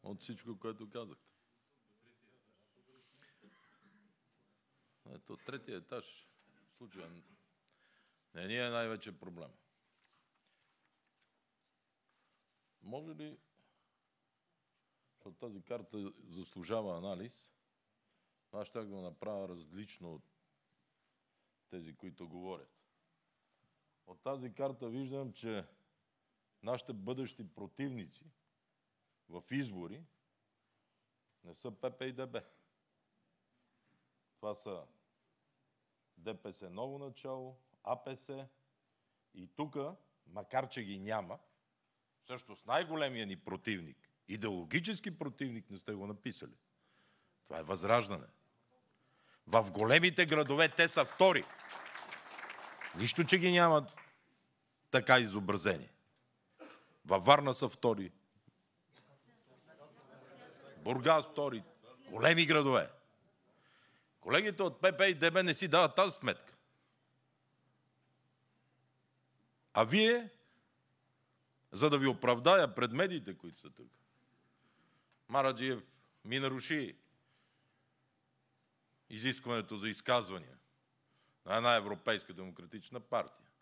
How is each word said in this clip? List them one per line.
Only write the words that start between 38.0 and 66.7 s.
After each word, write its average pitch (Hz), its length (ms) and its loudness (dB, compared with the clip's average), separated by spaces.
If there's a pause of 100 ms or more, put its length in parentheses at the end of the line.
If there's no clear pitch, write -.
П 139 140 -12
С. 135 300 -14 (880)
И 90 140 -16
тука, 147 480 -6 (320)
макар 120 420 -2
че 120 140 -8
ги 98 160 -8
няма, 101 400 -4 (840)
всъщност 120 420 -16
най-големия 139 600 -2
ни 95 140 -8
противник, 90 720 -8 (180)
идеологически 113 880 -4
противник, 127 520 -8
не 98 100 -14
сте 107 140 -8
го 101 140 -8
написали. 101 460 -10 (880)
Това 76 160 -10
е 80 40 -8
Възраждане. 98 640 0 (1200)
В 107 240 4
големите 151 540 4
градове 151 440 4
те 170 180 4
са 147 180 2
втори. 180 400 6 (1500)
Нищо, 120 280 2
че 185 140 6
ги 180 140 4
няма 165 360 6 (1040)
така 127 280 8
изобразени. 98 680 0 (1160)
Във 95 200 4
Варна 143 280 8
са 123 160 -2
втори. 101 420 0 (2750)
Бургас 135 480 4
втори. 131 380 -4 (460)
Големи 156 360 6
градове. 139 460 6 (1300)
Колегите 190 440 2
от 147 180 -2
П 190 160 4
П 196 100 6
и 180 80 4
Д 165 160 4
Б 185 120 4
не 170 100 2
си 185 140 0
дават 156 280 6
тази 185 160 6
сметка. - 440 -6 (3250)